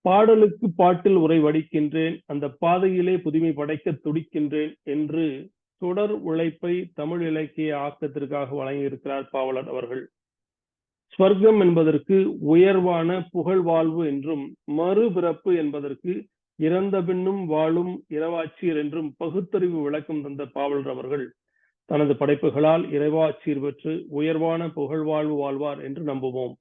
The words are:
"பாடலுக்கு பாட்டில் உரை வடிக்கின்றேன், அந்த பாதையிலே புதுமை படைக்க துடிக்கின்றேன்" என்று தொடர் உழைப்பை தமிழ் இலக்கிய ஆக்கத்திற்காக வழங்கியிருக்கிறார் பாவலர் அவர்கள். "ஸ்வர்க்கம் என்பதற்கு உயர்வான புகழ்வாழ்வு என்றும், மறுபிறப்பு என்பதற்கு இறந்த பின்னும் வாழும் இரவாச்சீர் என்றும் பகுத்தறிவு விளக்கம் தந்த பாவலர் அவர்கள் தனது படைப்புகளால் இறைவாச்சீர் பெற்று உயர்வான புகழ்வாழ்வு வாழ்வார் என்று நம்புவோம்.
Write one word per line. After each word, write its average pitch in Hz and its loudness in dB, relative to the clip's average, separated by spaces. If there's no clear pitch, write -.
"பாடலுக்கு 214 4
பாட்டில் 180 4
உரை 165 4
வடிக்கின்றேன், 156 0
அந்த 143 -6
பாதையிலே 180 0
புதுமை 165 0
படைக்க 147 -4
துடிக்கின்றேன்" 151 -4
என்று 151 -4
தொடர் 185 -2
உழைப்பை 175 -4
தமிழ் 165 -6
இலக்கிய 156 -4
ஆக்கத்திற்காக 143 -6
வழங்கியிருக்கிறார் 139 -6
பாவலர் 131 -4
அவர்கள். 127 -10
"ஸ்வர்க்கம் 202 6
என்பதற்கு 175 4
உயர்வான 175 4
புகழ்வாழ்வு 165 0
என்றும், 143 -6
மறுபிறப்பு 175 0
என்பதற்கு 147 -4
இறந்த 185 0
பின்னும் 185 -2
வாழும் 165 -2
இரவாச்சீர் 165 -4
என்றும் 147 -6
பகுத்தறிவு 175 -2
விளக்கம் 151 -4
தந்த 139 -10
பாவலர் 139 -4
அவர்கள் 131 -6
தனது 147 2
படைப்புகளால் 147 2
இறைவாச்சீர் 151 0
பெற்று 143 -6
உயர்வான 160 -2
புகழ்வாழ்வு 151 -2
வாழ்வார் 143 -4
என்று 139 -10
நம்புவோம். 131 -6